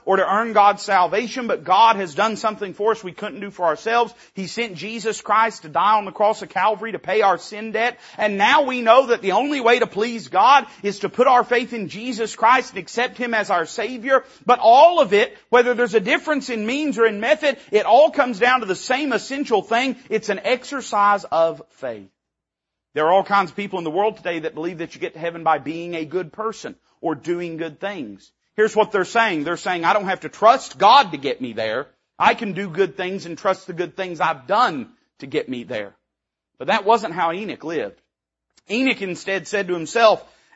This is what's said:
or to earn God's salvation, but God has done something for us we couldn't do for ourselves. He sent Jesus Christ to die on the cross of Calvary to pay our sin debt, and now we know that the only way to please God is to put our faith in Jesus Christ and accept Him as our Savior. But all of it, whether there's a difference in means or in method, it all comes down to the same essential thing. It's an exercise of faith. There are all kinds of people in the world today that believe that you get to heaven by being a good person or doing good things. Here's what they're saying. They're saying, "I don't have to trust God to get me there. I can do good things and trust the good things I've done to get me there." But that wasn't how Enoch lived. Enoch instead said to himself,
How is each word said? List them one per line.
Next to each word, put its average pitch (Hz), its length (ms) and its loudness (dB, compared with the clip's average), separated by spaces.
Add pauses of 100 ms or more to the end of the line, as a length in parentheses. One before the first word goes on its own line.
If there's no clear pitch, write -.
or 190 120 2
to 180 80 2
earn 220 280 -2
God's 202 300 4
salvation, 208 640 0
but 175 160 -4
God 208 320 6
has 180 200 -6
done 208 220 0
something 202 360 -6
for 214 180 0
us 220 120 -4
we 180 80 -12
couldn't 202 300 -12
do 202 80 -10
for 180 160 -4
ourselves. 226 480 0 (200)
He 190 140 -8
sent 220 280 -6
Jesus 208 440 -8
Christ 220 440 0
to 156 60 -16
die 208 280 2
on 202 80 -2
the 185 60 -10
cross 214 300 0
of 185 80 -14
Calvary 208 440 -2
to 175 60 -8
pay 208 220 -2
our 185 180 4
sin 214 320 -12
debt, 233 280 -4 (180)
and 208 200 -2
now 254 240 4
we 254 200 -2
know 233 260 6
that 220 160 0
the 185 100 0
only 277 280 0
way 240 180 4
to 226 80 0
please 220 420 -6
God 233 380 4 (160)
is 196 160 -4
to 196 100 -4
put 254 180 2
our 247 160 4
faith 240 300 -2
in 202 160 -8
Jesus 220 460 -8
Christ 254 340 2
and 190 100 -12
accept 233 380 -6
Him 240 160 -6
as 202 160 -2
our 175 160 0
Savior. 240 580 -2 (220)
But 247 160 4
all 302 400 8
of 190 100 2
it, 214 260 2 (120)
whether 247 240 4
there's 220 220 0
a 226 40 4
difference 277 500 -2
in 220 180 -4
means 269 320 -4
or 226 80 4
in 208 120 -2
method, 294 380 0 (140)
it 202 140 2
all 262 260 6
comes 247 280 -2
down 247 220 4
to 208 60 -10
the 185 80 -2
same 269 360 -4
essential 240 520 -2
thing. 247 340 -2 (100)
It's 214 220 -6
an 190 140 -4
exercise 208 880 -2
of 160 380 0
faith. 107 400 -12 (840)
There 151 120 0
are 170 80 4
all 190 100 4
kinds 190 280 0
of - 40 -16
people 196 240 -6
in 170 60 -6
the 156 40 -4
world 202 280 -2
today 175 220 -6
that 151 140 -8
believe 165 260 -8
that 165 140 -10
you 135 60 -20
get 165 140 -10
to 160 60 -20
heaven 170 240 -8
by 156 160 2
being 170 360 -10
a 160 80 -6
good 156 300 -8
person 214 420 -10 (240)
or 160 160 -4
doing 170 400 -6
good 160 240 -10
things. 151 500 -12 (280)
Here's 214 180 4
what 214 160 2
they're 190 140 0
saying. 196 400 0
They're 170 100 -2
saying, 175 300 -4
"I 185 80 4
don't 202 120 0
have 185 140 -4
to 156 100 -10
trust - 480 2
God 208 340 6
to 147 60 -8
get 131 220 -4
me 123 140 -8
there. 110 340 -6 (320)
I 208 140 4
can 214 180 -6
do 185 180 -6
good 170 280 -2
things 185 280 -8
and 170 120 -12
trust 190 280 -2
the 180 80 -12
good 170 220 -8
things 180 240 -8
I've 160 260 -2
done 180 460 -2 (280)
to 135 60 -16
get 135 220 -6
me 123 160 -10
there." 104 320 -10 (600)
But 139 100 -12
that 208 160 -2
wasn't 208 300 2
how 170 180 -2
Enoch 180 320 -10
lived. 139 360 -8 (680)
Enoch 240 320 -2
instead 185 460 -8
said 202 220 -4
to 180 40 -2
himself, 190 480 2 (340)